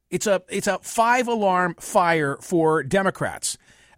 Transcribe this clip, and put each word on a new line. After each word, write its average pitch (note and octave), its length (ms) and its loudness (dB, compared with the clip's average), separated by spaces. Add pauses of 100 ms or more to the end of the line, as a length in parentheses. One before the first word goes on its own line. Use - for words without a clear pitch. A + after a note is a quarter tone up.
It's F3+ 180 -4
a, F#3+ 200 2
it's G3 200 -4
a F#3+ 120 0
five-alarm A3+ 960 0
fire E3 680 0
for D#3+ 420 2
Democrats. C#3+ 720 -2 (400)